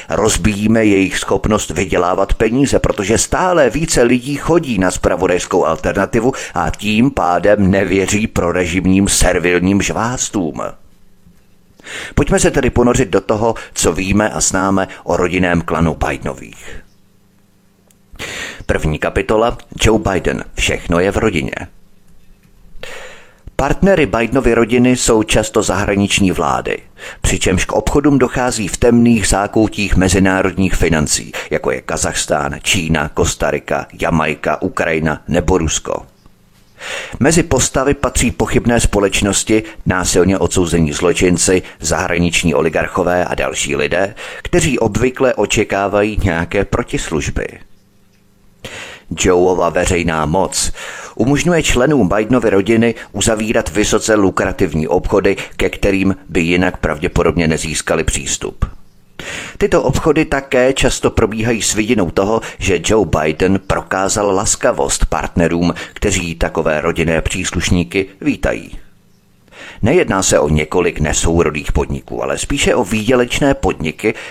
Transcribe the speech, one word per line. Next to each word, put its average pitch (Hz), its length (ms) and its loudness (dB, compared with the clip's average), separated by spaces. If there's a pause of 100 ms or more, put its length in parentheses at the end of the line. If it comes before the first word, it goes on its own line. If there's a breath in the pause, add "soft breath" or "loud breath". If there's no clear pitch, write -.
Rozbíjíme 107 760 2
jejich 98 320 2
schopnost 104 520 -2
vydělávat 90 640 0
peníze, 117 460 2
protože 104 380 0
stále 160 520 2
více 156 340 0
lidí 123 320 0
chodí 147 440 0
na 90 120 2
zpravodajskou 90 760 0
alternativu 95 680 0 (200 loud breath)
a 87 160 -2
tím 107 420 0
pádem 92 600 2
nevěří 98 560 0
prorežimním 90 800 2
servilním 90 760 2
žvástům. 87 800 -4 (1500 loud breath)
Pojďme 185 240 2
se 175 120 2
tedy 123 180 2
ponořit 120 400 2
do 98 120 2
toho, 113 340 0 (180 loud breath)
co 92 200 0
víme 98 360 0
a - 120 -4
známe 95 460 0 (160 loud breath)
o 87 140 0
rodinném 90 440 0
klanu 80 360 0 (100)
Bidenových. - 760 -10 (1800 loud breath)
První 82 340 -2
kapitola, 110 580 0 (280)
Joe 110 140 4 (120)
Biden, 71 320 -2 (100)
všechno - 460 -2
je 98 120 2
v 101 60 0
rodině. 90 360 -2 (2000 loud breath)
Partnery 151 460 4
Bidenovy 113 480 2
rodiny 120 420 4
jsou 113 280 4
často 110 400 0
zahraniční 98 680 2
vlády, 67 460 -2 (440 loud breath)
přičemž 95 440 0
k - 60 -8
obchodům 143 480 2
dochází 120 480 0
v - 100 -8
temných 117 500 4
zákoutích 101 680 2
mezinárodních 95 800 2
financí, 76 560 0 (180 loud breath)
jako 73 220 -2
je 64 100 -4
Kazachstán, 78 800 -4
Čína, 80 480 -2
Kostarika, 73 800 -2 (140)
Jamajka, 78 600 -2
Ukrajina 80 640 -2
nebo 87 300 2
Rusko. - 480 -4 (1120 loud breath)
Mezi 160 240 4
postavy 139 500 0
patří 127 380 0
pochybné 117 480 0
společnosti, 101 840 2 (220 loud breath)
násilně 92 520 2
odsouzení 85 540 2
zločinci, 87 720 2 (180 loud breath)
zahraniční 85 720 0
oligarchové 85 720 0
a - 100 -4
další 69 400 -4
lidé, 80 400 -2 (260 loud breath)
kteří 160 380 0
obvykle 117 540 0
očekávají 104 920 0
nějaké 87 420 0
protislužby. - 800 -4 (1700 loud breath)
Joeova 90 500 4
veřejná 85 560 0
moc 85 460 0 (440 loud breath)
umožňuje 143 480 2
členům 123 460 2
Bidenovy 110 400 2
rodiny 113 460 2 (160 loud breath)
uzavírat 110 580 -2
vysoce 104 460 2
lukrativní 92 720 0
obchody, 95 480 2 (220 loud breath)
ke 95 120 0
kterým 98 460 0 (140)
by 85 120 0
jinak 87 360 0
pravděpodobně 82 720 0
nezískali 80 560 -2
přístup. - 640 -6 (920 loud breath)
Tyto 175 260 2
obchody 151 420 2
také 135 480 2
často 123 380 0
probíhají 110 500 0
s - 120 -2
vidinou 104 380 0
toho, 107 300 2 (180 loud breath)
že 92 260 0
Joe 104 200 2
Biden 80 640 0
prokázal 98 680 0
laskavost 98 720 0
partnerům, 85 680 0 (200 loud breath)
kteří 87 420 -4
takové 80 460 -2
rodinné 82 400 0
příslušníky 90 840 -2 (160)
vítají. - 580 -4 (1000 loud breath)
Nejedná 120 420 2
se - 160 4
o 76 100 2
několik 76 500 0
nesourodých 78 720 0
podniků, 67 520 -4
ale - 140 -4
spíše 143 380 -2
o 123 80 2
výdělečné 123 720 0
podniky, 95 600 -2 (180 loud breath)